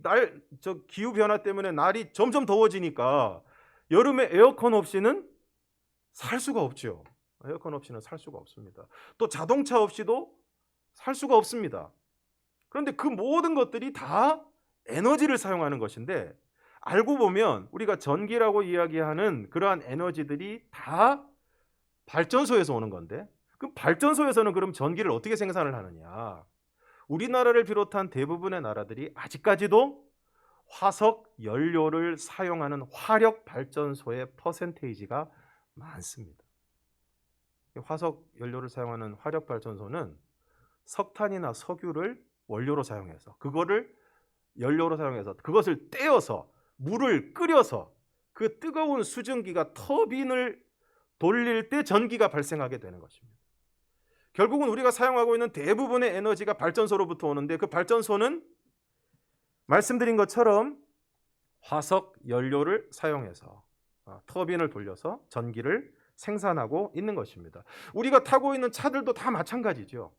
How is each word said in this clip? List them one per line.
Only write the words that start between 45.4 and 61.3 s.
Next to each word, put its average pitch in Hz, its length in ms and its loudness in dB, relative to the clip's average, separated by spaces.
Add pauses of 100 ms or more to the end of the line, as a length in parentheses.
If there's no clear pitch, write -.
떼어서 262 600 0 (240)
물을 202 580 0
끓여서 285 600 4 (400)
그 220 260 -4
뜨거운 302 440 -2
수증기가 196 720 -6
터빈을 254 880 -2 (560)
돌릴 226 520 0
때 294 140 0
전기가 220 440 2
발생하게 143 520 -4
되는 90 200 -18
것입니다. - 380 -20 (960)
결국은 240 360 2
우리가 247 220 2
사용하고 240 440 2
있는 233 160 0
대부분의 226 640 0
에너지가 202 380 -2
발전소로부터 180 720 0
오는데, 147 300 -2
그 196 100 -2
발전소는 220 760 0 (1200)
말씀드린 226 500 2
것처럼 220 600 2 (840)